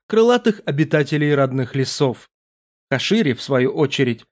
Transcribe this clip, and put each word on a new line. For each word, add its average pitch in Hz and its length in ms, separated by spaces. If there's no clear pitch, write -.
крылатых 233 580
обитателей 147 680
родных 131 400
лесов. 131 560
Хашири, 147 440
в - 80
свою 131 300
очередь, 139 600